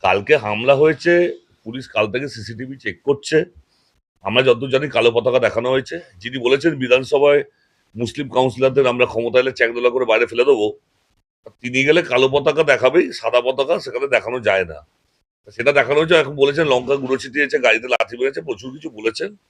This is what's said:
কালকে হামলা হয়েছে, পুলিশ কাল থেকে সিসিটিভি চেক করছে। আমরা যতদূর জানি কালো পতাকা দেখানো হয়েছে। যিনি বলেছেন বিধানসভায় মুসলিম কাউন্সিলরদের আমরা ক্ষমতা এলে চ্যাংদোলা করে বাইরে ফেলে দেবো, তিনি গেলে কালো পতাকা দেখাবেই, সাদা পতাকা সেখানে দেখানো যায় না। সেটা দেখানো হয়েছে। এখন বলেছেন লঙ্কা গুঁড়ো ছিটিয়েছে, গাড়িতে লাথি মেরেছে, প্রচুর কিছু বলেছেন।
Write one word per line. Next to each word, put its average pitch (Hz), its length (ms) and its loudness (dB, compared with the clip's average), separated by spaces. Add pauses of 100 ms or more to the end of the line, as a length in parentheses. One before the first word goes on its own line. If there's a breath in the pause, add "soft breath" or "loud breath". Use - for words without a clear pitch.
কালকে 98 360 2
হামলা 113 380 0
হয়েছে, 170 640 2 (280)
পুলিশ 123 240 -14
কাল 107 240 -2
থেকে 135 160 -6
সিসিটিভি 117 480 -14
চেক 104 280 -12
করছে। 143 400 0 (800)
আমরা 107 200 0
যতদূর 127 280 2
জানি 135 180 -2
কালো 117 220 2
পতাকা 117 280 0
দেখানো 117 320 0
হয়েছে। 135 300 -4 (180)
যিনি 120 200 -10
বলেছেন 135 400 0
বিধানসভায় 135 680 2 (520)
মুসলিম 113 320 -8
কাউন্সিলরদের 131 580 2
আমরা 123 200 0
ক্ষমতা 117 340 0
এলে 131 120 0
চ্যাংদোলা 120 380 0
করে 127 140 -2
বাইরে 113 220 2
ফেলে 117 180 0
দেবো, 107 280 2 (880)
তিনি 127 240 -2
গেলে 156 180 4
কালো 131 260 2
পতাকা 143 340 0
দেখাবেই, 143 500 2
সাদা 120 280 0
পতাকা 131 400 -2
সেখানে 131 280 -8
দেখানো 123 320 -2
যায় 98 240 0
না। 78 220 -16 (640)
সেটা 120 220 0
দেখানো 139 260 2
হয়েছে। 165 160 2
এখন 147 200 2
বলেছেন 143 320 4
লঙ্কা 127 300 0
গুঁড়ো 131 200 -2
ছিটিয়েছে, 135 420 -2
গাড়িতে 117 300 2
লাথি 117 280 -2
মেরেছে, 135 240 -4
প্রচুর 120 320 -10
কিছু 151 180 -14
বলেছেন। 113 460 -6 (120)